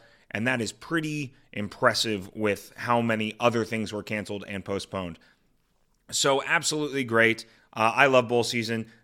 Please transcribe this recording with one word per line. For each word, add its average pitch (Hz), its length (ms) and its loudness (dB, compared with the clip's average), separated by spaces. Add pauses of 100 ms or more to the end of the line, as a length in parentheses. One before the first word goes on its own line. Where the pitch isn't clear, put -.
(300)
and 107 160 -4
that 127 160 0
is 107 100 -4
pretty 151 640 -6 (180)
impressive 104 840 0
with 104 400 -2
how 120 280 0
many 110 360 -2
other 117 280 2
things 110 260 -4
were 104 100 -6
canceled 104 460 -6
and 98 160 -8
postponed. 95 540 -6 (920)
So 139 320 2
absolutely 147 640 0
great. 113 400 2 (260)
Uh, 110 240 2
I 135 120 8
love 127 220 4
bowl 120 140 2
season. 113 440 -4 (180)